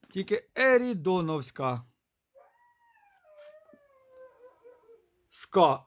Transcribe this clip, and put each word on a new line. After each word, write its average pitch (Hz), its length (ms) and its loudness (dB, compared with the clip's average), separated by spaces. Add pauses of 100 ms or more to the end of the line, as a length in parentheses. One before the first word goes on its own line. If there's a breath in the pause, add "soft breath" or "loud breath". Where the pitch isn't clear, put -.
(100)
тільки - 440 -6
Ерідоновська. 170 1300 0 (3500)
Ска-, 156 540 2